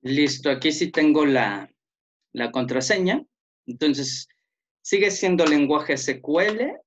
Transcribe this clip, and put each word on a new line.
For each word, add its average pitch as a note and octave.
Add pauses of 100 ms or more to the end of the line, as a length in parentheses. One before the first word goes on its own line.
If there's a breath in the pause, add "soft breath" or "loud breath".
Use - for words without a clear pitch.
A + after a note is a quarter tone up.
Listo, C3+
aquí C#3
sí E3
tengo D3+
la, G#2+ (600)
la A#2+
contraseña. F3+ (420)
Entonces, C3+ (540)
sigue G3+
siendo F3+
lenguaje D3
S C3
Q D#3
L. A3